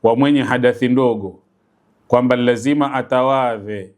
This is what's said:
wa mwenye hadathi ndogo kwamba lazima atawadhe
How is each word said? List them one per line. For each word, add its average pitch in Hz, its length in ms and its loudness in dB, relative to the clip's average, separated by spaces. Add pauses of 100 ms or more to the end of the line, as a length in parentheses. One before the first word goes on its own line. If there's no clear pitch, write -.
wa 117 140 2
mwenye 139 260 2
hadathi 123 460 0
ndogo 117 500 -2 (680)
kwamba 123 280 2
lazima 123 580 0
atawadhe 120 1040 -2